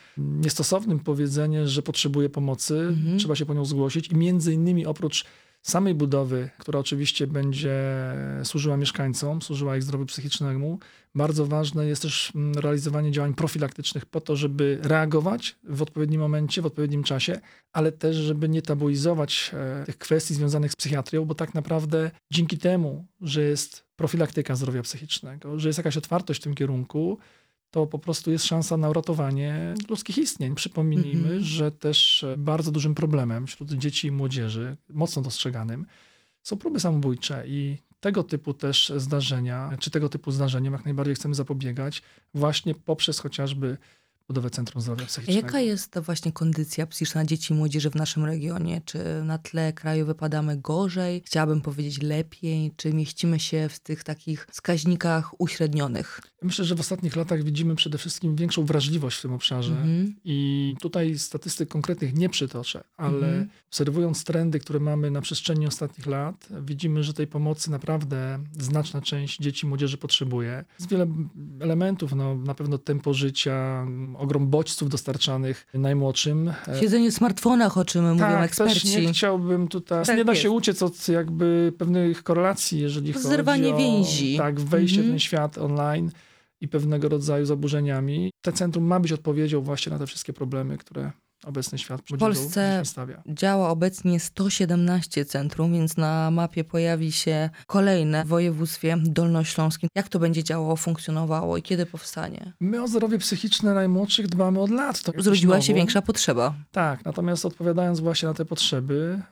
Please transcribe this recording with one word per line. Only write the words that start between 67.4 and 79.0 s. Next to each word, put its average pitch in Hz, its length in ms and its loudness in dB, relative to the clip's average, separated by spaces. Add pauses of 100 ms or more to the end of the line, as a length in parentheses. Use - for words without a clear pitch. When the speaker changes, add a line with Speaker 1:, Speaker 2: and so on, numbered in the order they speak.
Speaker 1:
naprawdę 135 680 -4 (200)
znaczna 147 420 -2
część 143 380 -4
dzieci 143 260 -2
i 143 40 0
młodzieży 139 280 -2
potrzebuje. 127 680 -2 (140)
Jest 180 120 -6
wiele 180 160 2 (520)
elementów, 165 560 0
no, 135 200 0
na 135 180 -4
pewno 147 240 -2
tempo 143 360 0
życia, 131 720 -2 (300)
ogrom 139 300 2
bodźców 151 420 0
dostarczanych 131 840 -2
najmłodszym. 143 800 2 (260)
Speaker 2:
Siedzenie 226 320 4
w - 20 -2
smartfonach, 233 640 4
o 180 80 4
czym 175 200 2
mówią 165 140 4
Speaker 1:
Tak, 202 260 4
Speaker 2:
eksperci. 214 280 4
Speaker 1:
też 180 120 2 (120)
nie 165 160 4